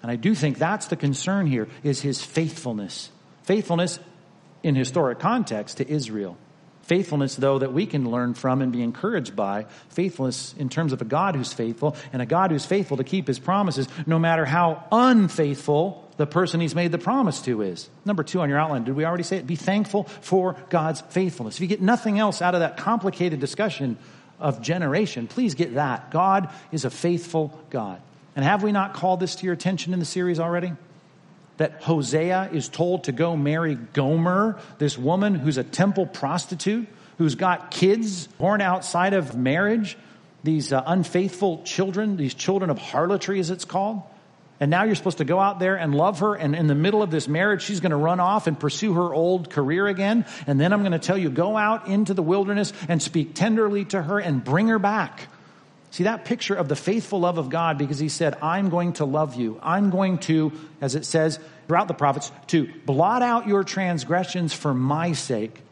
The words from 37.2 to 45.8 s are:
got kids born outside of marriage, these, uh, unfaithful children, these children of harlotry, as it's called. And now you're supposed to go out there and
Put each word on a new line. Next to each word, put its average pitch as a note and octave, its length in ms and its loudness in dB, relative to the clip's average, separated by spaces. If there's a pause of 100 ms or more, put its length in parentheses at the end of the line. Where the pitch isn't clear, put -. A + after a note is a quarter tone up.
got F3+ 360 0
kids G3 560 2 (100)
born G3+ 240 2
outside F#3 520 2
of C#3+ 220 0
marriage, F3+ 600 0 (460)
these, D3+ 280 0
uh, C3 140 2
unfaithful F3+ 800 0
children, G3 540 -2
these C#3 180 -2
children F#3 340 0
of C3 80 0
harlotry, F#3 600 0
as E3+ 100 -2
it's F3+ 160 -6
called. G3 380 -2 (560)
And D3 120 2
now F3+ 120 4
you're G#3+ 120 2
supposed E3+ 220 -2
to D3+ 80 -2
go F3 140 2
out G3 200 2
there F#3 160 2
and D#3+ 180 0